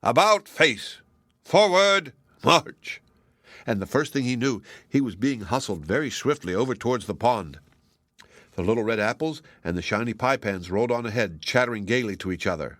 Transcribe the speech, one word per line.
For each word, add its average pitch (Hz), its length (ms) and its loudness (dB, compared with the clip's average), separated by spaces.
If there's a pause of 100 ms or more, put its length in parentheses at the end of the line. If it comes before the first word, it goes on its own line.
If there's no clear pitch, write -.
About 196 460 4
face! - 500 0 (460)
Forward! 196 680 4 (300)
March! - 580 2 (680)
And 110 140 -2
the 95 60 -4
first 143 260 -2
thing 139 120 -2
he 127 120 -2
knew, 120 240 -2 (280)
he 143 120 2
was 120 160 -2
being 120 260 -4
hustled 98 440 -4
very 123 240 -2
swiftly 110 440 -2
over 123 200 0
towards 113 320 -4
the 101 80 -6
pond. 92 440 -2 (960)
The - 80 -6
little 113 200 0
red 110 180 -2
apples 147 400 -2 (240)
and 85 120 -4
the 87 60 -4
shiny 113 300 -2
pie 127 240 0
pans 95 340 -6
rolled 110 220 0
on 120 140 -2
ahead, 101 340 -2
chattering 120 440 0
gaily 110 320 -2
to 92 160 -6
each 87 140 -4
other. 76 340 -4